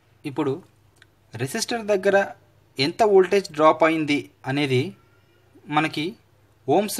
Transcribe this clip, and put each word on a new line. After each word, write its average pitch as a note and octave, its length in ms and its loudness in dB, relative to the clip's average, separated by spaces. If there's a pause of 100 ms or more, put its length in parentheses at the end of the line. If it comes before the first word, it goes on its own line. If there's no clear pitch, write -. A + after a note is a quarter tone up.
(300)
ఇప్పుడు C3+ 240 -4 (880)
రెసిస్టర్ A3+ 500 -6
దగ్గర G3 260 2 (600)
ఎంత D3 240 -2 (100)
వోల్టేజ్ F#3+ 360 4 (100)
డ్రాప్ D#3+ 300 4
అయింది D3+ 300 0 (320)
అనేది C3+ 320 0 (960)
మనకి D#3 280 -2 (600)
ఓమ్స్ G3 320 0